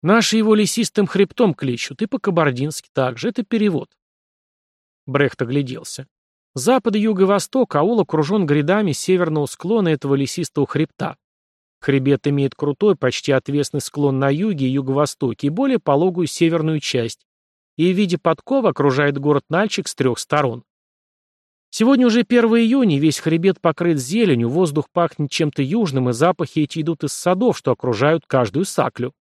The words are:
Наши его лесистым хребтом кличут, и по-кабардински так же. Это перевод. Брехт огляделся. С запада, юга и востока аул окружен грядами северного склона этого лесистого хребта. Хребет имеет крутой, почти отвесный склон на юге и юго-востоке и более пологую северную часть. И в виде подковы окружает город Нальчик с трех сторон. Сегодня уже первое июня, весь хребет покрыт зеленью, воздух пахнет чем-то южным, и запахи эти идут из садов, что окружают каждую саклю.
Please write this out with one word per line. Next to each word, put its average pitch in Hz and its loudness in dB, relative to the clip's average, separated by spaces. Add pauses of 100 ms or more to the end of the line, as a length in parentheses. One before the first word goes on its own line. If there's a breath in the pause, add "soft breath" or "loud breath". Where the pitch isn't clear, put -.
Наши 214 2
его 214 4
лесистым 214 0
хребтом 196 2
кличут, 131 -6
и 220 -4
по-кабардински 151 -2
так 127 -2
же. 165 -4
Это 226 -6
перевод. 196 -2 (1160)
Брехт 139 0
огляделся. 131 -6 (460)
С 127 -8
запада, 226 2
юга 208 2
и - 4
востока 202 0
аул 214 2
окружен 165 0
грядами 151 0
северного 160 0
склона 190 -2
этого 139 0
лесистого 139 -2
хребта. - -4 (640)
Хребет 135 0
имеет 139 -2
крутой, 147 0
почти - -2
отвесный 139 -2
склон 139 -2
на 139 2
юге 156 -2
и 127 0
юго-востоке 135 -2
и 143 0
более 254 0
пологую 165 0
северную 160 0
часть. - -4 (520)
И 180 2
в - 0
виде 185 0
подковы 220 0
окружает 143 0
город 143 0
Нальчик 196 -2
с - -10
трех - 0
сторон. 127 -2 (1080)
Сегодня 254 4
уже 233 2
первое 233 2
июня, 226 2
весь 151 2
хребет 165 0
покрыт 165 0
зеленью, 135 0
воздух 151 0
пахнет 160 -2
чем-то 147 -2
южным, 139 -2
и 120 -2
запахи 160 0
эти 156 -4
идут 156 -4
из 139 -6
садов, 185 0
что - -2
окружают 127 0
каждую 127 0
саклю. 127 -4 (100)